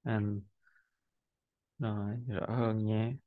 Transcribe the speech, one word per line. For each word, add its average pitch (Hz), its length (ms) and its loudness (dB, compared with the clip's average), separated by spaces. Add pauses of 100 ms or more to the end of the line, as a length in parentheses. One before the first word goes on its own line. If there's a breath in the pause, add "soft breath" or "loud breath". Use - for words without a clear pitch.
Anh 104 380 0 (1400 soft breath)
nói 104 380 -2 (120)
rõ 101 200 -2
hơn 110 380 2
nhé. 110 260 2 (140)